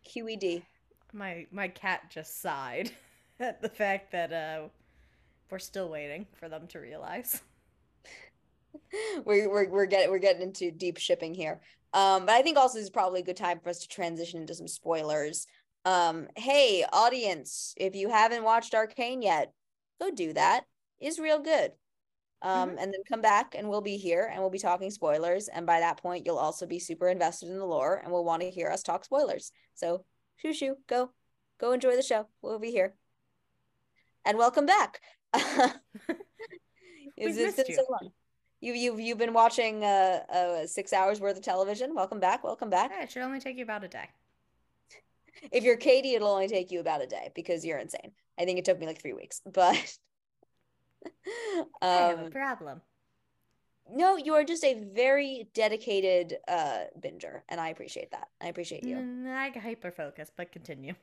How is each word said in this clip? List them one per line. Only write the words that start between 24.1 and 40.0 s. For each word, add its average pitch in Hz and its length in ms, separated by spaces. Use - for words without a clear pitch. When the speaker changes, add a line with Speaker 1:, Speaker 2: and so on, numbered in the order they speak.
Speaker 1:
and 190 100
we'll 190 100
be 190 80
talking 190 320
spoilers. 170 580
And 170 180
by 170 140
that 170 220
point, 180 240
you'll 165 120
also 156 280
be 170 120
super 175 300
invested 175 400
in 190 100
the 196 60
lore 160 380
and 175 100
will 175 120
wanna 165 220
hear 180 220
us 165 140
talk 175 220
spoilers. - 460
So 175 300
shoo 311 160
shoo, 269 240
go, 254 220
go 240 140
enjoy 254 240
the 262 60
show. 220 260
We'll 220 160
be 233 120
here. 196 240
And 208 120
welcome 247 300
back. 370 340
<laughs> 269 480
It's, - 200
Speaker 2:
We've 453 100
Speaker 1:
it's 403 100
Speaker 2:
missed 262 120
Speaker 1:
been 247 80
Speaker 2:
you. - 0
Speaker 1:
so 262 140
long. 254 200
You, 240 80
you've, 240 260
you've 226 200
been 233 160
watching, 226 500
uh, 190 360